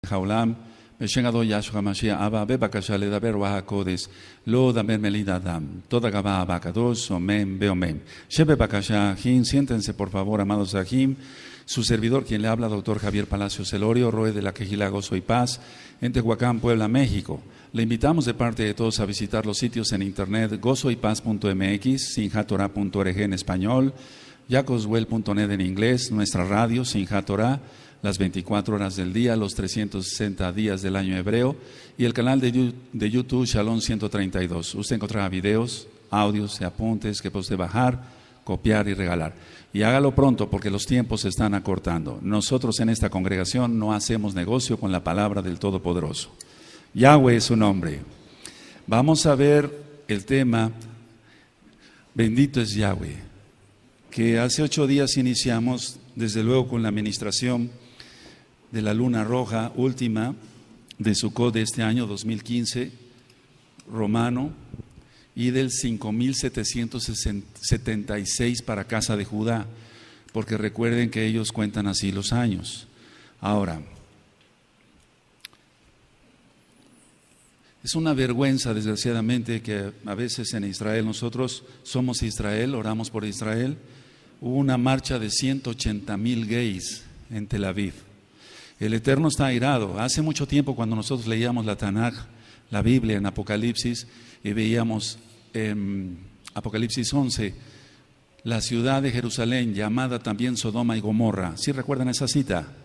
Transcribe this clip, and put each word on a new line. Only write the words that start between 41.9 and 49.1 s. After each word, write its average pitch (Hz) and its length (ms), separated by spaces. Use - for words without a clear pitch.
Nosotros 110 600
en 113 80
esta 107 200
congregación 98 720
no 107 140
hacemos 104 420
negocio 113 420
con 98 140
la 90 100
palabra 101 400
del 87 180
Todopoderoso. 87 720
Yahweh 127 440
es 110 80
su 120 100
nombre. 90 460
Vamos 143 400